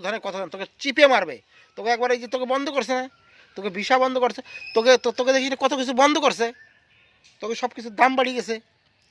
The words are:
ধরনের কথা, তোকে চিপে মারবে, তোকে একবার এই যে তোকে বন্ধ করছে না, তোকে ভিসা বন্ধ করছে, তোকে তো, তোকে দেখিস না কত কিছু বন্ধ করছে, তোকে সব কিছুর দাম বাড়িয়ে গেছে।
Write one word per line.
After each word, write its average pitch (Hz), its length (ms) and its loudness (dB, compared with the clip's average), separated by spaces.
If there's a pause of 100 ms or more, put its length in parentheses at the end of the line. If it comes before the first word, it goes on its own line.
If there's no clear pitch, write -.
ধরনের 202 220 -6
কথা, 190 120 -8 (160)
তোকে 190 120 -10 (160)
চিপে 220 320 4
মারবে, 165 220 0 (400)
তোকে 196 180 -6
একবার 240 200 0
এই 240 80 -4
যে 247 120 -14
তোকে 254 200 -4
বন্ধ 277 120 -2 (100)
করছে 247 220 -2
না, 254 60 -6 (520)
তোকে 196 200 -8
ভিসা 208 220 2
বন্ধ 254 260 0
করছে, 240 160 -2 (340)
তোকে 226 180 6 (120)
তো, 247 40 0 (100)
তোকে 254 140 0
দেখিস 269 200 0
না 262 120 -6
কত 262 160 2
কিছু 262 120 -4 (100)
বন্ধ 294 220 4
করছে, 233 220 0 (920)
তোকে 220 220 -6
সব 247 140 -4
কিছুর 226 240 -14
দাম 254 180 6
বাড়িয়ে 254 200 0
গেছে। 220 160 -6 (560)